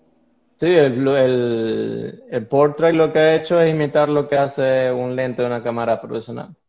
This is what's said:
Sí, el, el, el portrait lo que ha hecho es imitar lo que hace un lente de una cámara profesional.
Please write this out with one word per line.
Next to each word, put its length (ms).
Sí, 100
el, 380
el, 1200
el 160
portrait 480
lo 180
que 60
ha 160
hecho 260
es 140
imitar 340
lo 180
que 120
hace 520
un 260
lente 260
de 60
una 140
cámara 380
profesional. 540